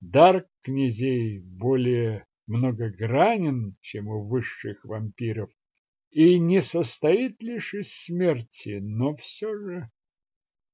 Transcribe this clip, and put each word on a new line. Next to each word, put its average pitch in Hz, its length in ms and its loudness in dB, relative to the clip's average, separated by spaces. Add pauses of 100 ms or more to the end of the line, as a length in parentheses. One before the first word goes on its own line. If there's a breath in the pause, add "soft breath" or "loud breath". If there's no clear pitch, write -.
Дар 170 460 6 (160)
князей 123 760 -2
более 117 880 0 (200)
многогранен, 120 1300 0
чем 104 280 -10
у 107 140 -6
высших 110 640 -6
вампиров, 110 640 -6 (600)
и 175 280 6
не 175 220 4
состоит 175 840 0
лишь 226 300 -8
из 202 180 -8
смерти, 147 920 -4
но 113 320 -2
всё 208 440 -10
же... 180 320 -12 (840)